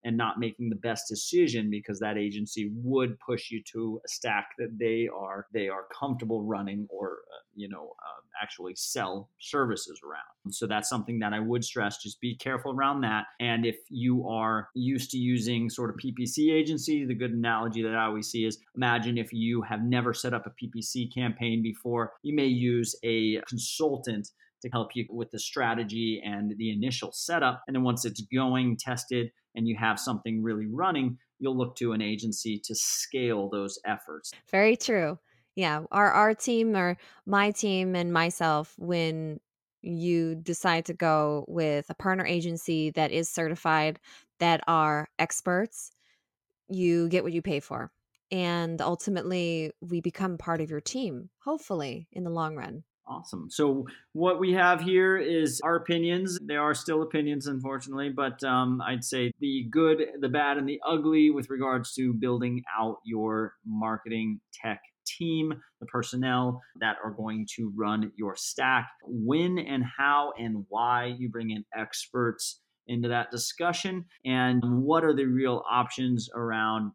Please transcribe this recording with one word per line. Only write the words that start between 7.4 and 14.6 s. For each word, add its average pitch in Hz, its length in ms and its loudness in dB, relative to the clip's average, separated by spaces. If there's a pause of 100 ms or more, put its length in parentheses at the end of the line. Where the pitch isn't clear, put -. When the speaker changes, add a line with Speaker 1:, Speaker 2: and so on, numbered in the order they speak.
Speaker 1:
you 101 120 -10
know, 76 280 -14 (100)
uh, 69 140 -16 (200)
actually 92 360 -10
sell 101 520 -6 (120)
services 113 640 -4
around. 76 500 -14
So 113 140 -4
that's 107 200 -2
something 117 300 -4
that 107 140 -2
I 107 80 -2
would 117 240 -2
stress, 104 360 -4
just - 200 -14
be 120 160 -4
careful 131 340 -6
around 139 300 0
that. 107 240 0 (160)
And 117 260 2
if 113 100 0 (140)
you 123 380 2
are 110 440 0